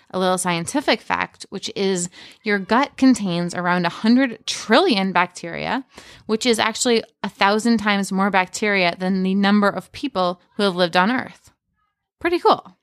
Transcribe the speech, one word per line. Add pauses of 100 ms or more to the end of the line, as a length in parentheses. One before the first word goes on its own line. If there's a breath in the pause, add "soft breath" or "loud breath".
(100)
a
little
scientific
fact,
which
is (320 loud breath)
your
gut
contains
around
a
hundred
trillion
bacteria, (400 loud breath)
which
is
actually (200)
a
thousand
times
more
bacteria
than
the
number
of
people (180)
who
have
lived
on
Earth. (680)
Pretty
cool.